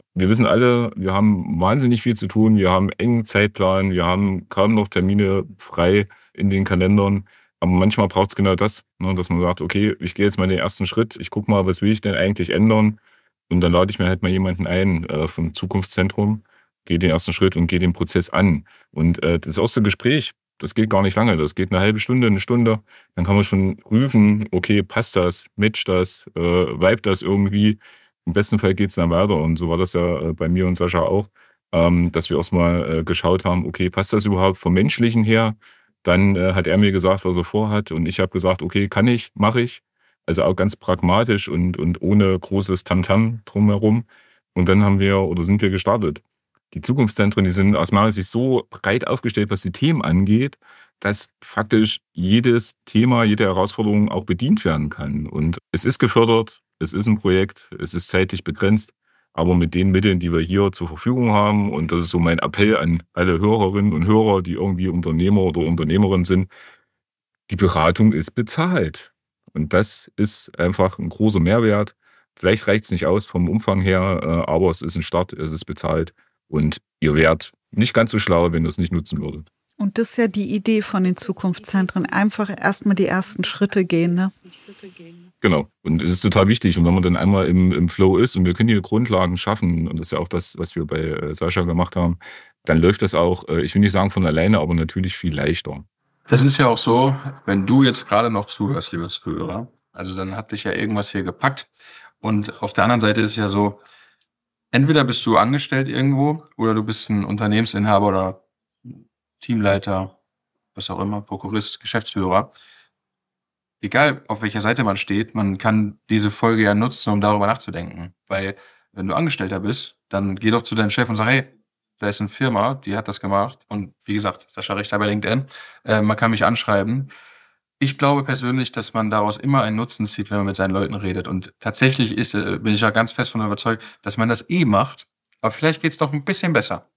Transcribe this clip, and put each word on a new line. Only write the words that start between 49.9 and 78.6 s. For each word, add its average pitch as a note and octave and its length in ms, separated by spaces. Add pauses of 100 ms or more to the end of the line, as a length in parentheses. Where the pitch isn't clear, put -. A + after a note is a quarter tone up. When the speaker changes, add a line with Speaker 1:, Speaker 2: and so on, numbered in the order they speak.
Speaker 1:
angeht, G2 540 (420)
dass - 300 (120)
faktisch G#2+ 600 (120)
jedes A2+ 720
Thema, A#2+ 380
jede G#2 220
Herausforderung G#2 640
auch G2+ 160
bedient B2+ 380
werden D2+ 260
kann. D2 380
Und D#2 300 (140)
es - 140
ist C3 140
gefördert, A2+ 600 (180)
es E2 140
ist G#2 120
ein G#2+ 140
Projekt, F#2+ 500 (100)
es - 140
ist F2 140
zeitlich F#2 360
begrenzt. G2 500 (400)
Aber E2+ 220
mit E2+ 180
den F#2 180
Mitteln, F#2+ 280
die F2 120
wir E2 100
hier F#2+ 320
zur F2 140
Verfügung A#2+ 440
haben, G#2 400
und D#2+ 200
das E2+ 80
ist E2+ 100
so F2 100
mein E2 200
Appell G#2 360
an E2 260 (120)
alle F2+ 260
Hörerinnen G#2 540
und E2 120
Hörer, G#2+ 360
die F2 120
irgendwie F#2 360
Unternehmer F2 520
oder E2+ 200
Unternehmerin F2 640
sind, F#2 260 (1000)
die G2+ 60
Beratung F2 560
ist D#2+ 200
bezahlt. C#3 840 (400)
Und D#2 200
das - 420
ist - 440
einfach F#2 380
ein E2+ 120
großer G#2 300
Mehrwert. G#2 560 (400)
Vielleicht G2 320
reicht's G#2+ 240
nicht F2 140
aus F#2+ 200
vom F2+ 220
Umfang G2 340
her, F#2 420
äh, E2 280
aber F2 180
es E2 120
ist E2 140
ein E2 80
Start, F2+ 300
es D#2 200
ist D#2 120
bezahlt D#2+ 480 (340)
und D2+ 340 (180)
ihr D2+ 160
wärt D#2+ 360 (200)
nicht A2+ 220
ganz A#2 180
so A2+ 80
schlau, F2 320
wenn D#2+ 140